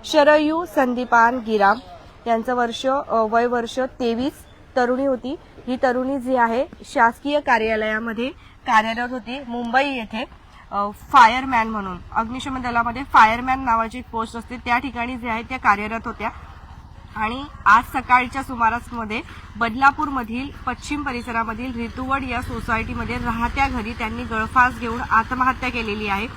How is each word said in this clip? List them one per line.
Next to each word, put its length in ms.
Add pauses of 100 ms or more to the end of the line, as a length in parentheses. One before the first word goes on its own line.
शरयू 600 (100)
संदीपान 640
गिराम 400 (480)
यांचं 280
वर्ष, 320
अ, 440
वय 160
वर्ष 320
तेवीस, 540 (440)
तरुणी 300
होती. 300 (300)
ही 160
तरुणी 380
जी 160
आहे, 300 (180)
शासकीय 560
कार्यालयामध्ये 880 (380)
कार्यरत 440
होती, 380
मुंबई 360
येथे, 400 (460)
अ, 180 (240)
फायरमॅन 560
म्हणून, 280 (160)
अग्निशमन 480
दलामध्ये 420
फायरमॅन 640
नावाची 340
एक 140
पोस्ट 240
असते, 200
त्या 220
ठिकाणी 380
जे 120
आहे, 140
त्या 160
कार्यरत 460
होत्या. 260 (840)
आणि 280 (220)
आज 180
सकाळच्या 580
सुमारासमध्ये 800 (360)
बदलापूरमधील 920 (180)
पश्चिम 360
परिसरामधील 720
रितुवड 540
या 100
सोसायटीमध्ये 760
राहत्या 520
घरी 240
त्यांनी 300
गळफास 580
घेऊन 200 (100)
आत्महत्या 580
केलेली 380
आहे. 200 (100)